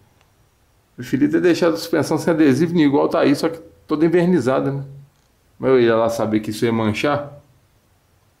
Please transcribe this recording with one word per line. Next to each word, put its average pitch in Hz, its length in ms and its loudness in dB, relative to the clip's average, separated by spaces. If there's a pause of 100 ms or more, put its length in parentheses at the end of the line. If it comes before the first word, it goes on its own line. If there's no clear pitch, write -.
(960)
preferia 139 340 -2
ter 165 100 0
deixado 170 340 2
a - 20 -4
suspensão 156 420 -2
sem 165 160 0
adesivo, 156 420 2
igual 151 320 2
tá 165 120 -2
aí, 143 140 2
só 160 140 -2
que - 100 -6 (280)
toda 156 180 0
envernizada, 147 680 0
né? 139 120 -8 (760)
Mas 127 120 -2
eu 131 100 4
ia 117 140 4
lá 113 160 0
saber 107 300 -2
que 107 100 -10
isso 107 140 -4
ia 117 80 0
manchar. 113 680 -4 (1000)